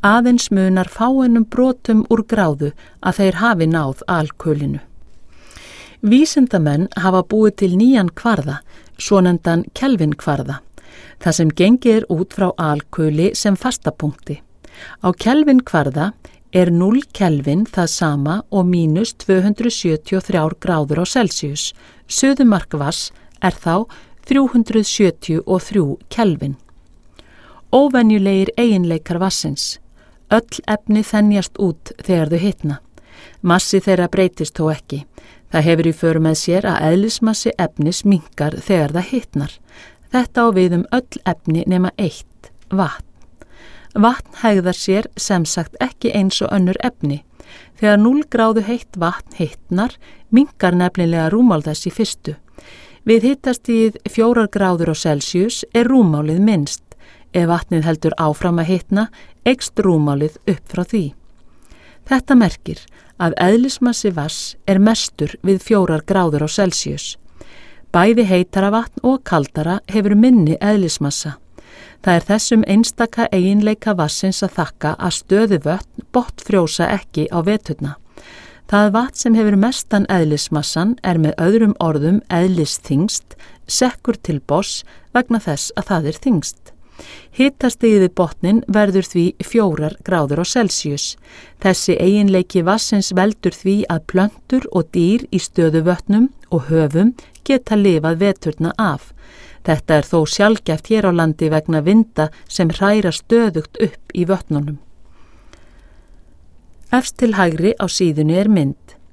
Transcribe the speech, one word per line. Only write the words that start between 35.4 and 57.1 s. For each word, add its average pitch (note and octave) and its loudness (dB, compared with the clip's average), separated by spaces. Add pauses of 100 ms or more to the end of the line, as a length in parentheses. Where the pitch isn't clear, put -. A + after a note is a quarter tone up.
Það D#3+ 2
hefur E3 2
í E3 2
för E3 0
með D#3+ 2
sér F3+ 0
að F#3+ -2
eðlismassi A3 0 (100)
efnis D#3 -4
minnkar D3+ 0
þegar D#3 0
það F3+ -4
hitnar. C#3+ -6 (580)
Þetta B3 0
á A#3 4 (100)
við F#3 2
um E3+ -2
öll - -4
efni E3 -2
nema F3+ 0
eitt, - -8 (200)
vatn. F#3+ -4 (920)
Vatn A#3 0
hegðar F#3 0
sér G3 -2 (100)
sem F3 -2
sagt - -8
ekki - -4
eins F#3+ 0
og - -4
önnur F3+ 0
efni. D3 -4 (560)
Þegar G#3 4
núll C4+ 2
gráðu A3 0
heitt A#3 -8
vatn - -6
hitnar, F#3 -4 (340)
minnkar A3 2
nefnilega E3+ 0
rúmmál G#3 4
þess D#3 -6
í F3+ -8
fyrstu. - -6 (720)
Við A3+ 4
hitastigið A#3 -2 (140)
fjórar A3+ 2
gráður F3+ 0
á D#3 -2
Celsius F3 -2 (100)
er A#3 2
rúmmálið E3 2
minnst. G3 0 (500)